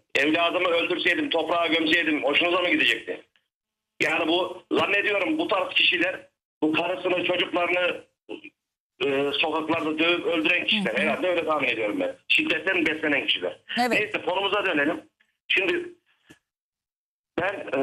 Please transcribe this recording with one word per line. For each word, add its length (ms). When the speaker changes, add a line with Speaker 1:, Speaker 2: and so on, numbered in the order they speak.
Speaker 1:
Evladımı 540
öldürseydim, 600
toprağa 360
gömseydim 580
hoşunuza 340
mı 100
gidecekti? 560
Yani 260
bu 340
zannediyorum 680
bu 100
tarz 260
kişiler, 540
bu 100
karısını, 520
çocuklarını, 800
e, 280
sokaklarda 680
dövüp 280
öldüren 400
kişiler. 280
Speaker 2:
Hı 40
hı. 40
Speaker 1:
Herhalde 260
öyle 180
tahmin 220
ediyorum 320
ben. 160
Şiddetten 580
beslenen 400
kişiler. 320
Speaker 2:
Evet. 120
Speaker 1:
Neyse 320
konumuza 440
dönelim. 360
Şimdi 400
ben, 140
e, 40